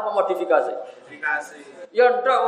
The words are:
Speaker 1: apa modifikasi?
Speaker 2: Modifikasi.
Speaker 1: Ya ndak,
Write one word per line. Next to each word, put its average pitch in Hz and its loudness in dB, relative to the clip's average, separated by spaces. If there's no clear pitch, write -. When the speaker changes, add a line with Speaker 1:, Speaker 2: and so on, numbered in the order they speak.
Speaker 1:
apa 208 -4
modifikasi? 175 0
Speaker 2:
Modifikasi. - -8
Speaker 1:
Ya 247 6
ndak, 247 2